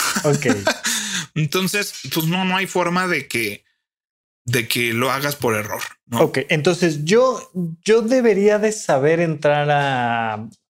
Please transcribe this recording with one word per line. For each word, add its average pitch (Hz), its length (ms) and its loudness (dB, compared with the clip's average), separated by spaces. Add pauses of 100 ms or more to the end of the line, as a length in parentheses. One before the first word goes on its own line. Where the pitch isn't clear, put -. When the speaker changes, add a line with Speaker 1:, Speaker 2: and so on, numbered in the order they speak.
(240)
Speaker 1:
Ok. 143 220 2
Speaker 2:
<laughs> 156 880 -4
Entonces, 185 600 -2 (180)
pues 160 140 -2
no, 180 180 0
no 185 120 0
hay 190 100 -2
forma 180 420 0
de 160 200 -2
que, 110 360 -4 (800)
de 120 240 -2
que 120 240 -2
lo 123 180 0
hagas 143 260 -2
por 117 180 0
error, 107 280 -6 (240)
¿no? 120 140 -2
Speaker 1:
Ok, 156 200 2 (100)
entonces 160 540 0
yo, 226 460 2 (340)
yo 220 180 4
debería 214 560 4
de 214 140 0
saber 160 480 2
entrar 147 500 2
a 117 800 0 (220)